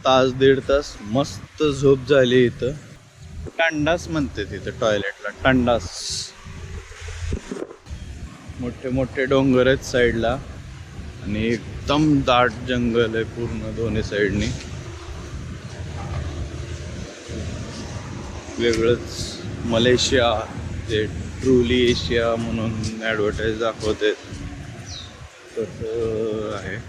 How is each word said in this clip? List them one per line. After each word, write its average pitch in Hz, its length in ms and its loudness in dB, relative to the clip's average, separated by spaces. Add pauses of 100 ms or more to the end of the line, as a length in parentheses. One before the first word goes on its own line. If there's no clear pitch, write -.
(120)
तास, 131 280 6
दीड 135 280 8
तास 143 200 2 (280)
मस्त - 480 -2
झोप 139 360 4 (100)
झाली 127 360 8
इथं. 117 260 -2 (840)
टंडास 160 520 2
म्हणते 139 420 -2
तिथं 101 280 -8
टॉयलेटला, 101 500 0 (140)
टंडास. 123 420 4 (2750)
मोठे 123 300 -6
मोठे 131 360 0
डोंगर 135 420 6
आहेत 131 180 4
साईडला 117 460 2 (920)
आणि 107 240 -2
एकदम 139 560 0 (240)
दाट 123 240 6 (160)
जंगल 117 480 2
आहे 113 80 0 (120)
पूर्ण 113 400 -6
दोन्ही 110 280 -2
साईडनी. 104 440 0 (4000)
वेगळंच 117 480 2 (680)
मलेशिया, 120 600 4 (560)
ते 107 160 0 (360)
ट्रुली 123 380 4 (120)
एशिया 117 500 2
म्हणून 113 320 -2 (300)
ॲडव्हर्टाईज 107 560 0
दाखवते 107 520 0 (1500)
तसं 110 1000 -4
आहे 95 180 -6 (140)